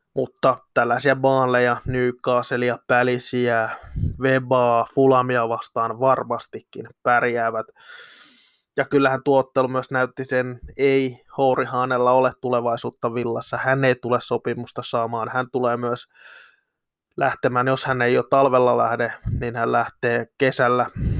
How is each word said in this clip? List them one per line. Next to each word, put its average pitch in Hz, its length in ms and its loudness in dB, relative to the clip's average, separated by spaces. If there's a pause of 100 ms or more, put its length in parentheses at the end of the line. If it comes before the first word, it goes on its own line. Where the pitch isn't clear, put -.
(140)
mutta 131 440 0 (160)
tällaisia 127 420 2
Burnleyja, 127 680 2
Newcastlea, 123 920 -2 (100)
Palacea, 123 840 0 (500)
Webaa, 123 760 2
Fulhamia 127 540 4
vastaan 113 500 -4
varmastikin 120 880 -4 (160)
pärjäävät. 117 600 0 (1120)
Ja 131 80 0
kyllähän 135 380 2
tuo 135 160 4
ottelu 131 280 0
myös 131 240 -6
näytti 131 340 -2
sen, 127 340 -4 (180)
ei 135 440 0 (160)
Houri 131 280 2
Hanella 123 460 0
ole 131 200 4 (100)
tulevaisuutta 120 720 -4
Villassa. 117 440 -6
Hän 135 260 0
ei 127 120 4
tule 120 260 -2
sopimusta 120 640 -6
saamaan. 113 480 -4
Hän 127 180 -4
tulee 123 260 -2
myös 120 300 -6 (1120)
lähtemään, 127 500 0
jos 131 180 -2
hän 127 160 -2
ei 123 120 2
jo 123 100 2
talvella 127 540 4
lähde, 117 360 0 (260)
niin 117 160 -6
hän 117 160 -2
lähtee 117 560 -2 (100)
kesällä 123 520 2 (300)